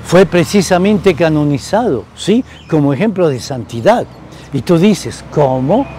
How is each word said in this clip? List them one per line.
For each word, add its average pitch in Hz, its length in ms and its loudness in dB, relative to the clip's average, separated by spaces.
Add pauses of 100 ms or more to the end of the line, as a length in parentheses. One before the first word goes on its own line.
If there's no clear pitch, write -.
Fue 185 220 4
precisamente 185 880 2
canonizado, 151 880 0 (100)
¿sí?, 226 300 -2 (260)
como 143 220 2
ejemplo 180 360 0
de 131 120 -2
santidad. 123 640 -2 (460)
Y 135 100 -4
tú 175 140 2
dices, 165 560 0
"¿Cómo? 143 540 0 (120)